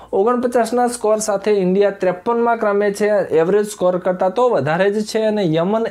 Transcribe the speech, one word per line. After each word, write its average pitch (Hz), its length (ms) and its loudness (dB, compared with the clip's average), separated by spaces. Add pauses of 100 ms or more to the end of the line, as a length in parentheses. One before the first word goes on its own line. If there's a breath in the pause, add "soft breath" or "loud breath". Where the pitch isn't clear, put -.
(140)
ઓગણપચાસના 247 760 0
સ્કોર 220 300 0
સાથે 208 340 -2
ઇન્ડિયા 196 380 2
ત્રેપનમાં 233 680 0
ક્રમે 208 340 0
છે, 208 200 -2
એવરેજ 190 560 2
સ્કોર 180 300 0
કરતાં 185 360 -2
તો 247 160 2
વધારે 175 400 0
જ 214 160 -2
છે. 220 160 -4
અને 214 320 0
યમન 196 380 0